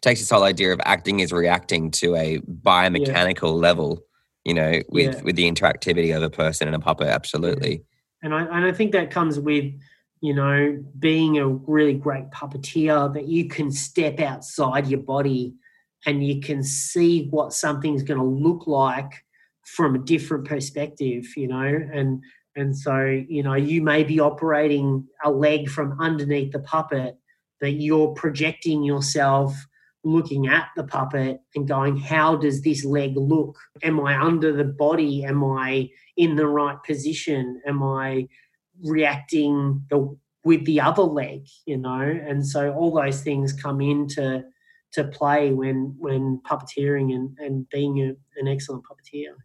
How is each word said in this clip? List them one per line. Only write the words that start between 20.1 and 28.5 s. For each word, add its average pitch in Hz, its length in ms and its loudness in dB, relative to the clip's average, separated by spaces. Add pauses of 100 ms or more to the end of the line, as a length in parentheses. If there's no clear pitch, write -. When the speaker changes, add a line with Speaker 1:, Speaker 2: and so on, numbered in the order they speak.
Speaker 2:
perspective, 139 800 -4 (100)
you 135 140 -4
know, 127 160 -4 (300)
and, 135 280 -2 (340)
and 139 200 -2
so, 165 280 -2 (220)
you 147 160 -4
know, 135 120 -2
you 147 260 2
may 151 240 4
be 156 160 0
operating 147 840 2 (180)
a 147 60 2
leg 143 400 2
from 139 280 -4
underneath 143 540 -2
the 143 60 -6
puppet, 139 580 -4 (420)
but 143 140 -2
you're 151 360 2
projecting 151 720 -2